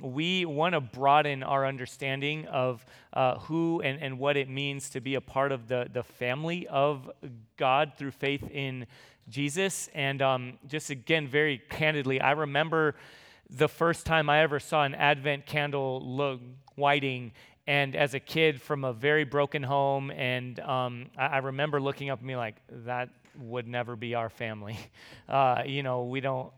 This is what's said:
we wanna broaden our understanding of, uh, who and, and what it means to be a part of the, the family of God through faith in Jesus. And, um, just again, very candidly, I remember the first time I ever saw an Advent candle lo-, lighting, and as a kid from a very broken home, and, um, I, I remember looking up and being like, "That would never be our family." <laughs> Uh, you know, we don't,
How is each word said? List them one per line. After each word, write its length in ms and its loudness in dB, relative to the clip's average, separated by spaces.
we 420 -2
wanna 380 2
broaden 600 4
our 240 0
understanding 800 -4
of, 360 -2
uh, 240 2
who 440 -2
and, 200 -2
and 160 -6
what 200 2
it 120 -2
means 400 -6
to 100 -6
be 140 -4
a 80 0
part 300 0
of 160 -6
the, 260 -2
the 80 -4
family 680 -4
of 440 0
God 380 4
through 160 -6
faith 380 -4
in 380 -6
Jesus. 640 -2
And, 300 -2
um, 340 0
just 220 -6
again, 380 0
very 420 2
candidly, 500 0
I 120 4
remember 640 2
the 160 2
first 380 0
time 240 4
I 120 8
ever 180 4
saw 240 2
an 100 0
Advent 540 2
candle 540 -2
lo-, 380 -2
lighting, 540 2
and 300 2
as 180 4
a 60 -2
kid 420 2
from 220 -4
a 100 -2
very 300 4
broken 400 0
home, 480 0
and, 480 -4
um, 580 -4
I, 80 0
I 140 2
remember 420 0
looking 300 -2
up 80 -4
and 80 -12
being 100 -4
like, 200 -4
"That 240 -4
would 280 -6
never 280 -4
be 180 -6
our 160 0
family." 480 -8
<laughs> 500 -20
Uh, 380 4
you 160 -4
know, 220 -2
we 160 -4
don't, 380 -4